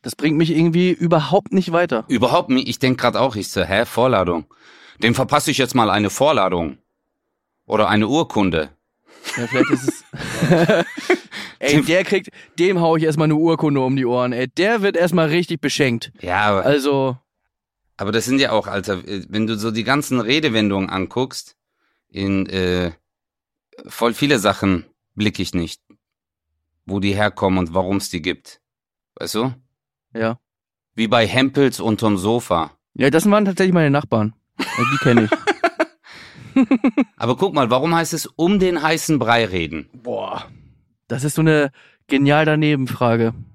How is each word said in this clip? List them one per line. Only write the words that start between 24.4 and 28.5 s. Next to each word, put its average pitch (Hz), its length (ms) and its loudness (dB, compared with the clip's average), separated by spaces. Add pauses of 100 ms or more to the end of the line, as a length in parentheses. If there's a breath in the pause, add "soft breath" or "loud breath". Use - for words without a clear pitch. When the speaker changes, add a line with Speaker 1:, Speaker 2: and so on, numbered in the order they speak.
Speaker 2:
blick 104 240 -2
ich 90 160 -6
nicht, 85 260 -4 (1040)
wo 95 160 -4
die 98 140 0
herkommen 98 440 0
und 85 140 -2
warum's 95 380 -2
die 90 100 -6
gibt. - 400 -8 (540)